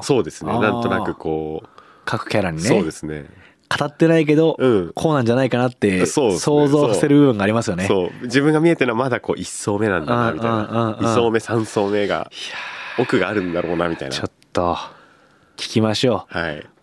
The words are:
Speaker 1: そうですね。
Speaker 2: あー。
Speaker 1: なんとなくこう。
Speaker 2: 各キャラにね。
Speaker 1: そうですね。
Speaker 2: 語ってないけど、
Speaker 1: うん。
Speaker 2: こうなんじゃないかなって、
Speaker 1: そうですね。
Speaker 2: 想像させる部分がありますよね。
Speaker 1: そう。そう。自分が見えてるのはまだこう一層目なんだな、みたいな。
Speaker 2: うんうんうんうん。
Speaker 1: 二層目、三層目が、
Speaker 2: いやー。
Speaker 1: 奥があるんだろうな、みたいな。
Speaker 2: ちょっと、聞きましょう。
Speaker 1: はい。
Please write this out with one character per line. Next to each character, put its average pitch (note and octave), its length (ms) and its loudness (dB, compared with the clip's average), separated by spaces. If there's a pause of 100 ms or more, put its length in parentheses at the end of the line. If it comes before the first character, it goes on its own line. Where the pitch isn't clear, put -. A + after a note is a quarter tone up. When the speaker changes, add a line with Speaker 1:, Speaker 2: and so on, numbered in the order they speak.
Speaker 1:
そ C3 160 2
う - 20 0
で - 80 -4
す - 140 -16
ね。 G#2 80 -4
Speaker 2:
あ A2+ 60 0
ー。 - 20 0
Speaker 1:
な G#2+ 180 0
ん - 20 -4
と A#2 80 -2
な F#2+ 140 -2
く E2+ 140 -6
こ D#2 480 -6
う。 - 40 -20 (360)
Speaker 2:
各 - 260 -6
キ A2 80 0
ャ G2+ 40 0
ラ F2+ 80 -2
に D#2+ 120 -6
ね。 - 0 -
Speaker 1:
そ G#2+ 180 2
う F2 40 0
で D#2 80 -6
す - 120 -14
ね。 D2+ 220 -8 (520)
Speaker 2:
語 C#3+ 60 -2
っ D3 120 -8
て E3 120 4
な E3 100 4
い D#3 80 2
け D3+ 80 4
ど、 D#3+ 240 2
Speaker 1:
う C3 80 2
ん。 F#2+ 280 2
Speaker 2:
こ D#3+ 180 0
う - 20 2
な C3+ 80 2
ん A2+ 40 0
じ A#2 60 2
ゃ - 20 4
な C3 100 2
い B2 60 0
か B2 80 0
な B2+ 100 2
っ B2 40 -6
て、 F#2 340 0
Speaker 1:
そ B2+ 220 2
う - 20 4
で - 20 2
す E2+ 40 0
ね。 - 40 -2
Speaker 2:
想 D3 280 4
像 C#3+ 260 4
さ F#2 60 0
せ D3+ 80 2
る C#3+ 100 8
部 C#3+ 80 8
分 A2+ 120 2
が G2 60 0
あ - 20 4
り G#2+ 60 2
ま A2+ 100 2
す - 60 -4
よ F2+ 80 -2
ね。 F#2 100 -2
Speaker 1:
そ F#2+ 200 2
う。 - 20 -2
そ - 40 -8 (100)
う。 - 0 -
自 B2 180 0
分 D3+ 120 4
が D#3 80 2
見 E3+ 100 4
え E3 60 2
て - 80 0
る B2 80 0
の A2+ 60 -2
は C3 60 2
ま C3 60 -2
だ A#2 100 0
こ - 160 -2
う - 40 -10
一 F2 80 -10
層 G2+ 300 -4
目 A2 100 2
な F#2 120 2
ん - 60 -6
だ A#2+ 80 0
な、 A#2 180 0
み A2+ 80 -6
た A#2 60 -2
い - 20 0
な。 A2+ 80 0
Speaker 2:
う - 40 0
ん G#2 40 -4
う - 20 -12
ん - 20 -12
う A2 80 -4
ん A2+ 160 0
う A2+ 100 -6
ん。 - 40 -2
Speaker 1:
二 A2+ 80 2
層 A#2 160 2
目、 A2+ 100 2
三 A2+ 260 -2
層 G2+ 220 0
目 G2+ 180 0
が、 F2 100 0
Speaker 2:
い - 20 -2
や - 380 -10 (420)
ー。 B2 40 2
Speaker 1:
奥 B2+ 160 0
が F#2 100 0
あ G#2+ 60 -4
る G2+ 80 0
ん F2+ 100 -4
だ E2+ 80 -2
ろ E2+ 140 -2
う - 20 -2
な、 E2+ 120 0
み E2 80 -4
た C#2 100 -10
い - 20 -8
な。 C2 60 -8
Speaker 2:
ち D2 60 -4
ょ - 40 -8
っ - 60 -4 (220)
と、 F2 240 0 (800)
聞 - 140 -12
き A2+ 100 2
ま A2 140 2
し C3 140 0
ょ G#2 260 -2
う。 F#2 40 -4
Speaker 1:
は E2 140 -4
い。 D2+ 140 -12 (160)